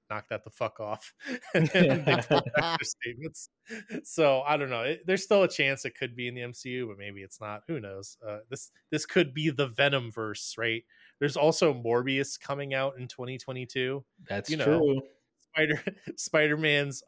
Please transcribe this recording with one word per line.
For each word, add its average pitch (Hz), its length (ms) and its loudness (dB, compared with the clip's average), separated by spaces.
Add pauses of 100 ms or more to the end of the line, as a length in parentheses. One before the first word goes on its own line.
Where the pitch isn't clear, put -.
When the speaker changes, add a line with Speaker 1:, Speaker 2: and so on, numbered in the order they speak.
Speaker 1:
"Knock 107 200 -6
that 110 140 -6
the 113 60 -18
fuck - 300 -6
off." 107 340 -8 (140)
<laughs> 247 280 -8
And 160 120 6
then 156 360 4
they 156 120 4
Speaker 2:
<laughs> - 120 -2
Speaker 1:
pulled 135 280 4
back 165 240 0
their 139 60 -8
statements. 120 640 -10 (540)
So, 139 380 4
I 147 160 2
don't 139 140 -2
know. 117 100 -2
It, 151 240 -4
there's 190 180 0
still 202 200 6
a 175 40 6
chance 139 380 0
it 123 100 -6
could 120 200 -6
be 123 120 -6
in 123 80 -6
the 123 60 -8
M 120 120 -8
C - 180 -12
U, 127 160 -4
but 101 100 -10
maybe 98 240 -12
it's - 180 -16
not. 104 280 -10
Who 160 120 -6
knows? 98 380 -12 (100)
Uh, 104 120 -8 (100)
this, - 220 -10 (200)
this 151 140 -2
could 147 280 0
be 156 180 0
the 135 180 0
Venomverse, 117 880 -2
right? 113 260 -4 (360)
There's 143 180 0
also 156 360 4
Morbius 127 680 0
coming 139 340 -6
out 135 260 -2
in 127 80 -8
twenty 127 300 -10
twenty-two. 127 680 -4 (240)
Speaker 2:
That's 101 220 -4
Speaker 1:
You 156 80 0
know, 139 80 0
Speaker 2:
true. 147 360 4 (520)
Speaker 1:
Spider-, 151 300 0 (160)
<laughs> - 180 -12
Spider-Man's 151 920 2